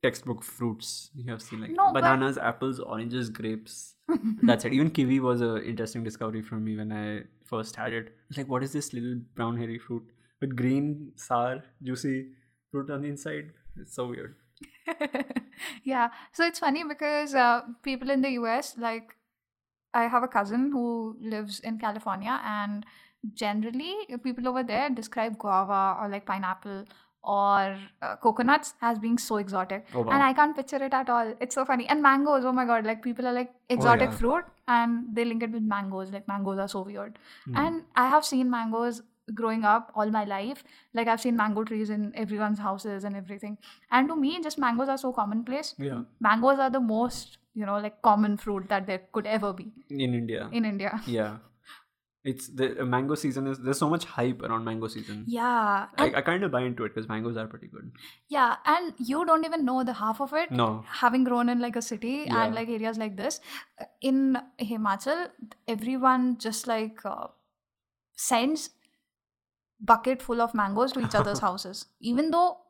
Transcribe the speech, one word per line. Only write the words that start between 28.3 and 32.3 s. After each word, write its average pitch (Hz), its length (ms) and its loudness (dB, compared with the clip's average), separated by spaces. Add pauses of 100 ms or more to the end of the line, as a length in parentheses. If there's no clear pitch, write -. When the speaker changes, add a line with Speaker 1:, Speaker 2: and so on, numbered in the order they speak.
Speaker 2:
as 233 180 0
being 233 180 2
so 220 200 0
exotic. 190 560 -2
Speaker 1:
Oh, 247 80 2
wow. 226 100 2
Speaker 2:
And 277 100 6
I 262 100 6
can't 294 220 4
picture 277 280 -4
it 269 120 0
at 254 160 0
all. 233 300 2
It's 247 160 -4
so 269 80 2
funny. 254 240 0
And 294 140 4
mangoes, 277 420 6